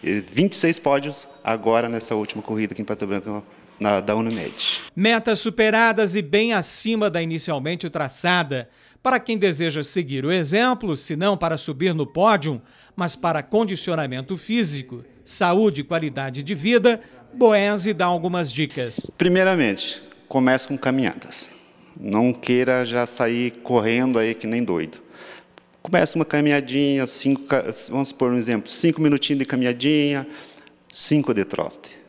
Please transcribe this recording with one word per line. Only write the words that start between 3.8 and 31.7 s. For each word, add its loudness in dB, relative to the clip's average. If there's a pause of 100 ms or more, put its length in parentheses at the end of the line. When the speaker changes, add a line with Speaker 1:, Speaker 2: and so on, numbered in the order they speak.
Speaker 1:
na, 2
da 0
Unimed. -4 (140)
Speaker 2:
Metas 2
superadas 2
e 0
bem 0
acima 0
da -2
inicialmente -4
traçada. -2 (320)
Para 2
quem -4
deseja 0
seguir -4
o 0
exemplo, 0
se -6
não 2
para -2
subir -2
no -2
pódio, 2 (340)
mas -4
para -2
condicionamento -2
físico, -4 (220)
saúde 2
e -4
qualidade -4
de -6
vida, 4 (320)
Boesi 4
dá 0
algumas 0
dicas. -4
Speaker 1:
Primeiramente, 2 (280)
comece 2
com -6
caminhadas. -2 (500)
Não 2
queira 2
já -2
sair -2 (120)
correndo 2
aí 2
que -8
nem -2
doido. -4 (840)
Comece 2
uma 2
caminhadinha, 0
cinco -2
ca-, -2 (160)
vamos -2
supor 0
um 0
exemplo, -2
cinco 0
minutinhos 2
de -2
caminhadinha, 0 (640)
cinco 0
de 2
trote. -6 (180)